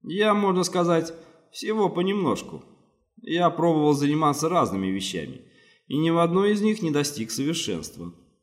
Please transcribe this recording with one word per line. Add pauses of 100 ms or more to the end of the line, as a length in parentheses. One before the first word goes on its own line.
Я,
можно
сказать, (380)
всего
понемножку. (600)
Я
пробовал
заниматься
разными
вещами, (460)
и
ни
в
одной
из
них
не
достиг
совершенства. (280)